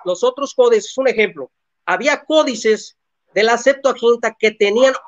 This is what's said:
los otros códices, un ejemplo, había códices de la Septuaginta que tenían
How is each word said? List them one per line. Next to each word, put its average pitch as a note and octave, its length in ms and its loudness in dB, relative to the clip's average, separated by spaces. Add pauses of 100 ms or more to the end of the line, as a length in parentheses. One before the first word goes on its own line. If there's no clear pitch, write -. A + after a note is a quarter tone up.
los F3+ 180 -6
otros B3 320 -4
códices, A#3+ 440 2
un C4 100 0
ejemplo, F#3+ 420 -4 (360)
había C4+ 380 -2
códices A#3 720 0 (360)
de G3+ 100 0
la A3+ 140 2
Septuaginta A#3 840 0
que G#3+ 120 2
tenían A3+ 420 2 (140)